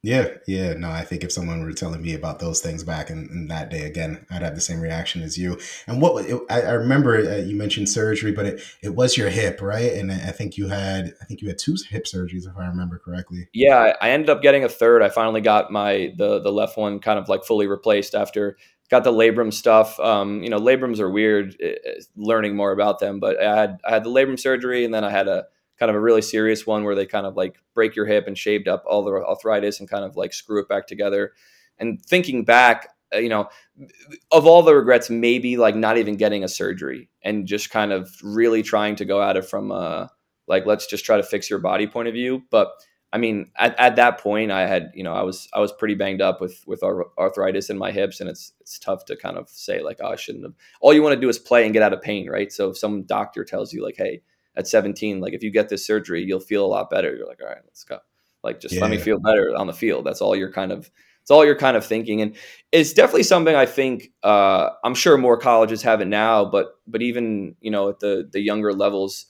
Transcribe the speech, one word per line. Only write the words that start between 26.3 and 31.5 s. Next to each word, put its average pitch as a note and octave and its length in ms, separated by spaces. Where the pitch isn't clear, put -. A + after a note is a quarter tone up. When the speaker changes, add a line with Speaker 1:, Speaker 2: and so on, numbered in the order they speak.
Speaker 2:
one G#2+ 160
where G#2 100
they G2 120
kind G2 200
of, F#2+ 100
like, F#2 220
break A2 220
your G#2 100
hip G#2 220
and G2 100
shaved G#2 300
up F#2 200
all G#2 160
the G2+ 80
arthritis G2+ 680
and G2 100
kind G2+ 160
of, F#2+ 100
like, F#2 160
screw G#2 300
it - 80
back G2 160
together. G2+ 480